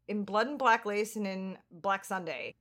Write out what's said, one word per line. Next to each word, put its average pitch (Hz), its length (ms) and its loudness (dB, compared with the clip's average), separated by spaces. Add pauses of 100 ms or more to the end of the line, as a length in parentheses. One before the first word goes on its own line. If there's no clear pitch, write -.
in 208 180 -2
Blood 208 220 2
and 285 120 -4
Black 233 280 4
Lace 208 300 0
and 208 100 -2
in 190 320 -4 (140)
Black 190 320 0
Sunday, 160 560 -6